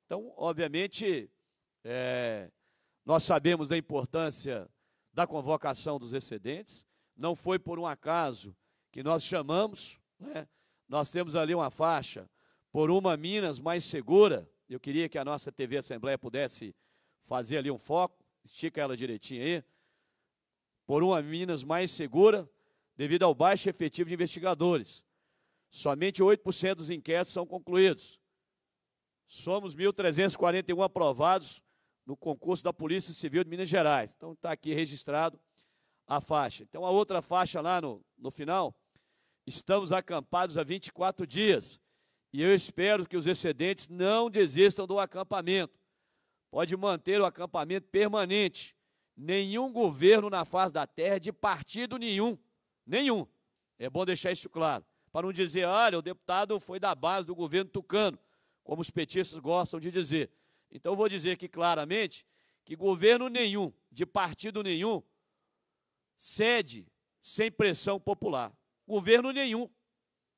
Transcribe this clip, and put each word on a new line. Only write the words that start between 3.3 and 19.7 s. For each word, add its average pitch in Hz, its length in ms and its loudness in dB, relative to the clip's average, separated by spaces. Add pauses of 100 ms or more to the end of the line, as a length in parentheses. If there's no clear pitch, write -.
da 165 80 0
importância 139 920 -6 (420)
da 170 140 0
convocação 147 720 -4
dos 120 140 -12
excedentes, 131 720 -10 (300)
não 160 200 -4
foi 185 240 -2
por 170 180 -8
um 170 80 -4
acaso 139 720 -4 (360)
que 131 120 -12
nós 160 200 0
chamamos, 180 760 -2 (200)
né? 190 280 -12 (400)
Nós 143 240 -2
temos 170 240 -4
ali 160 180 0
uma 160 160 0
faixa 143 600 -2 (420)
por 156 180 2
uma 185 260 4
Minas 170 440 -4
mais 165 240 -4
segura, 151 640 4 (180)
eu 127 120 -12
queria 156 280 -2
que 160 100 -10
a 135 80 -4
nossa 147 260 -6
T 131 160 -6
V 131 100 -2
Assembleia 131 400 -4
pudesse 120 580 -6 (500)
fazer 127 320 -4
ali 139 140 -2
um 123 60 -6
foco, 175 460 -2 (200)
estica - 380 -8
ela 131 160 -4
direitinho 120 460 -8
aí, 160 200 -2 (1200)